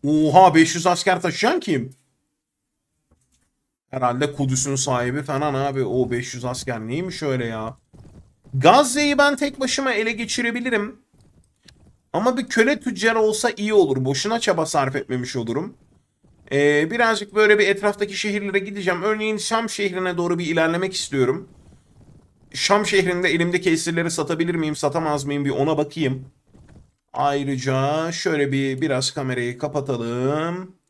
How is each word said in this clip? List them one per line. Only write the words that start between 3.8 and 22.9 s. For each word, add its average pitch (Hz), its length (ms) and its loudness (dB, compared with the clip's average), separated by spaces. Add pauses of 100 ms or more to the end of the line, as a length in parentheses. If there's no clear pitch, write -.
Herhalde 131 440 -2
Kudüs'ün 135 420 -2
sahibi 131 480 -2
falan 143 300 -2
abi. 135 300 -2
O 117 280 0
beş 123 220 -4
yüz 123 120 -10
asker 123 340 -6
neymiş 156 440 -8
öyle 127 220 -2
ya? 113 320 -8 (760)
Gazze'yi 269 640 4
ben 285 180 4
tek 285 240 -4
başıma 262 340 -2
ele 220 180 0
geçirebilirim. 233 840 -4 (1160)
Ama 240 240 0
bir 269 100 -6
köle 247 320 2
tüccar 226 360 0
olsa 214 420 2
iyi 208 160 -2
olur. 139 320 4
Boşuna 208 340 -2
çaba 170 260 0
sarf 139 300 0
etmemiş 123 400 -6
olurum. 127 420 -4 (760)
Ee, 147 400 4
birazcık 220 440 0
böyle 214 240 6
bir 190 80 4
etraftaki 202 500 -2
şehirlere 202 420 -2
gideceğim. 190 440 -4
Örneğin 214 340 -2
Şam 226 320 -2
şehrine 185 480 -4
doğru 175 220 0
bir 175 60 -4
ilerlemek 170 480 0
istiyorum. 135 560 -2 (1040)
Şam 208 320 2
şehrinde 185 440 0